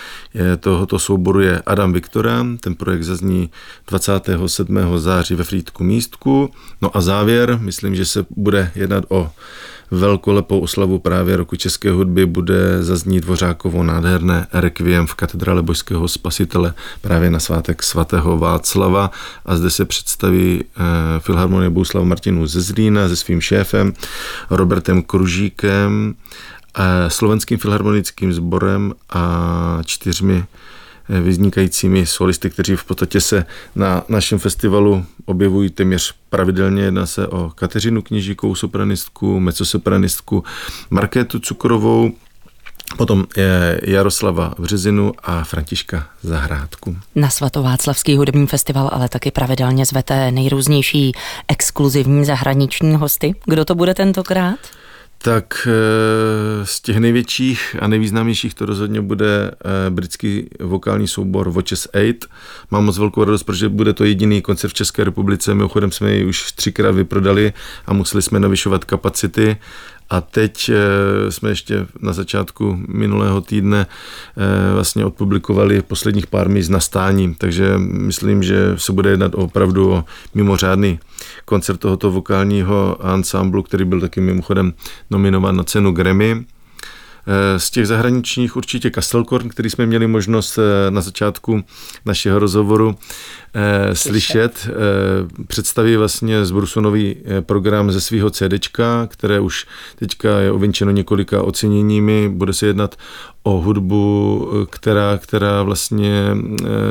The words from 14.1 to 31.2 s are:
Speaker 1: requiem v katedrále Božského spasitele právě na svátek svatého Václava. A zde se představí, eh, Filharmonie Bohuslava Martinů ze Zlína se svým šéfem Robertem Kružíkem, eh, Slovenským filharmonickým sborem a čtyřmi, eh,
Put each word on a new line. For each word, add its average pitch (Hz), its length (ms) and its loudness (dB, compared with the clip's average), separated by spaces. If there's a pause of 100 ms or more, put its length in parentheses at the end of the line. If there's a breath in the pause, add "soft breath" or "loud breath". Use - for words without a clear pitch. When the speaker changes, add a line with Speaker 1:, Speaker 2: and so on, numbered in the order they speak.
Speaker 1:
requiem 87 540 2
v - 80 -6
katedrále 87 480 -2
Božského 85 460 -2
spasitele 87 680 -2 (260 loud breath)
právě 87 300 2
na 80 100 2
svátek 82 420 -2
svatého 82 560 0
Václava. 92 720 2 (360 loud breath)
A 90 100 0
zde 85 140 2
se 98 140 0
představí, 92 800 0
eh, - 160 -10 (380)
Filharmonie 90 520 2
Bohuslava 92 360 0
Martinů 90 400 0
ze 82 140 -2
Zlína 101 480 2
se 87 80 0
svým 85 240 -2
šéfem 101 520 0 (580 loud breath)
Robertem 92 520 2
Kružíkem, 101 1120 0 (640 loud breath)
eh, 90 320 2
Slovenským 107 480 0
filharmonickým 104 760 0
sborem 98 600 0 (160)
a 85 760 0
čtyřmi, 92 600 -2 (680 loud breath)
eh, 95 100 0